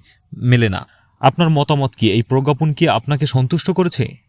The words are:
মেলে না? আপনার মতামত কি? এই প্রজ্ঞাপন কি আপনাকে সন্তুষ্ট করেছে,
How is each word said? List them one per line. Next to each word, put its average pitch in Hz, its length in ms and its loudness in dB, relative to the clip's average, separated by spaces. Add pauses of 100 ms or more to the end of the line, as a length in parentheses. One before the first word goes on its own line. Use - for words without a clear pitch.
(360)
মেলে 120 320 2
না? 92 120 -4 (400)
আপনার 160 300 2
মতামত 143 460 0
কি? 110 140 0
এই 113 120 2
প্রজ্ঞাপন 135 500 0
কি 165 160 0
আপনাকে 135 380 -2
সন্তুষ্ট 131 440 0
করেছে, 175 340 0 (240)